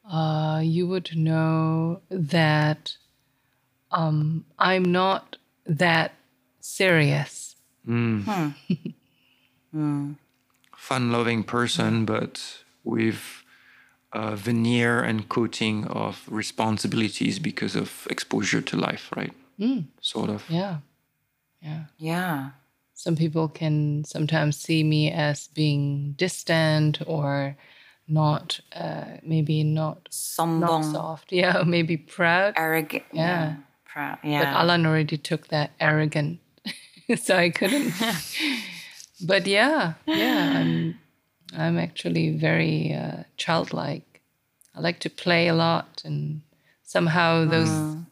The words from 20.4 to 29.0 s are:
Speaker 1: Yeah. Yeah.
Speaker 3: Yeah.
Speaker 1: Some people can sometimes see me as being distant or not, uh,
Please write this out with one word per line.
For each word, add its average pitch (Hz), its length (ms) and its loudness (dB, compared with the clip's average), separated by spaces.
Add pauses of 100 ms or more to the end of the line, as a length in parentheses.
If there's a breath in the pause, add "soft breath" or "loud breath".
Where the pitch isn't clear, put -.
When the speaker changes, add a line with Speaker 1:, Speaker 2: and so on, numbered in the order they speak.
Speaker 1:
Yeah. 175 300 -2 (840)
Yeah. 156 220 -10 (160)
Speaker 3:
Yeah. 160 520 -4 (440)
Speaker 1:
Some 170 200 -2
people 160 340 0
can 151 560 0
sometimes 151 520 0
see 160 260 0
me 151 300 4
as 147 360 -2
being 143 680 0
distant 156 880 2
or 139 520 -2 (500 loud breath)
not, 156 520 0 (140)
uh, 160 480 -10